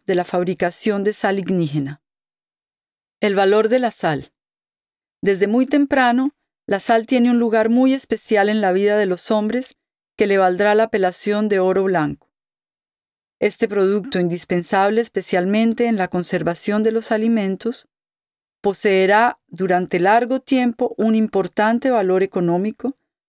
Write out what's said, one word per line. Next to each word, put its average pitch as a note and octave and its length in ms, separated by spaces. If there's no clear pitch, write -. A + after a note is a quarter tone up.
de F#3+ 80
la F3 100
fabricación F#3 800
de G#3 100
sal G3+ 240
ignígena. D#3 640
El G#3 160
valor G3+ 340
de B3 80
la B3 140
sal. D3+ 420
Desde G3 240
muy A#3+ 220
temprano, C4+ 640
la G3 140
sal A3+ 260
tiene A#3+ 240
un A#3+ 80
lugar A3+ 320
muy B3+ 240
especial G#3+ 560
en G#3+ 100
la G3 120
vida G3+ 260
de G#3+ 80
los F3+ 240
hombres A3 480
que G#3+ 80
le G3 140
valdrá F#3 340
la A3 120
apelación G#3 600
de G3+ 120
oro F#3 240
blanco. D#3+ 500
Este G#3 280
producto G3+ 520
indispensable F3+ 800
especialmente A3 840
en A3+ 120
la F3+ 100
conservación F3 720
de A3+ 100
los A3+ 200
alimentos, A3 760
poseerá G3+ 840
durante F3+ 540
largo A3+ 400
tiempo B3 580
un A3 160
importante A3 800
valor F#3+ 320
económico F#3+ 720